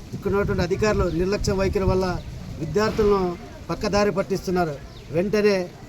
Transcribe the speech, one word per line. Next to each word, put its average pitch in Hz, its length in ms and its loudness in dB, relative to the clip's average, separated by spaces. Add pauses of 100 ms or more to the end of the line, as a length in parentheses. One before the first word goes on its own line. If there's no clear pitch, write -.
(140)
ఇక్కడ - 180 -4
ఉన్నటువంటి 196 360 0
అధికారులు 202 380 2 (140)
నిర్లక్ష్య 196 400 0
వైఖరి 190 320 2
వల్ల 185 140 2 (560)
విద్యార్థులను 208 580 2 (480)
పక్కదారి 202 500 0
పట్టిస్తున్నారు. 180 540 -2 (440)
వెంటనే 202 400 4 (320)